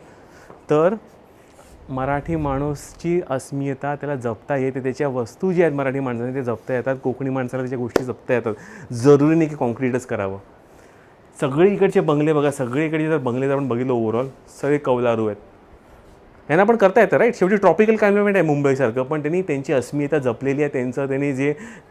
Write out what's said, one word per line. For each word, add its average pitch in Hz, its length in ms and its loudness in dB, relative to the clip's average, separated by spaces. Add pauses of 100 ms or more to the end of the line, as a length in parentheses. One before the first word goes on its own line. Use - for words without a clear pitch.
(680)
तर 160 260 4 (960)
मराठी 139 460 -4
माणूसची 147 920 -4
अस्मिता 139 640 -6
त्याला 143 200 -6
जपता 120 400 -6
येते. 131 240 -2
त्याच्या 131 280 -2
वस्तू 127 440 -4
ज्या 170 140 2
आहेत 143 120 0
मराठी 135 220 -2
माणसाने, 127 360 -4
ते 135 80 -4
जपता 117 300 -4
येतात. 131 300 -2
कोकणी 131 260 -4
माणसाला 131 320 -4
त्याच्या 127 180 -6
गोष्टी 123 240 0
जपता 123 300 -4
येतात. 113 200 2 (400)
जरुरी 143 420 6
नाही 160 140 2
की 151 60 -10
काँक्रीटच 123 500 -2
करावं. 98 320 -4 (1040)
सगळीकडचे 185 580 4
बंगले 156 340 2
बघा, 143 180 2
सगळीकडे 151 560 -2
जर 160 100 2
बंगले 127 300 -2
जर 139 60 0
आपण 139 140 -2
बघितलं 123 260 -2
overall, 113 320 0 (360)
सगळे 143 160 2
कौलारू 120 480 0
आहेत. 104 120 -4 (1120)
यांना 170 140 4
पण 226 120 4
करता 202 260 4
येतं, 175 160 4
राईट? 233 180 2
शेवटी 190 200 2
ट्रॉपिकल 202 400 4
क्लायमेट 202 400 2
आहे 175 100 4
मुंबईसारखं, 135 580 2
पण 151 180 -4
त्यांनी 165 200 -2
त्यांची 147 320 -4
अस्मिता 147 440 -2
जपलेली 131 460 -2
आहे. 143 100 0
त्यांचं 131 340 -4
त्यांनी 139 260 -2
जे 143 200 0 (380)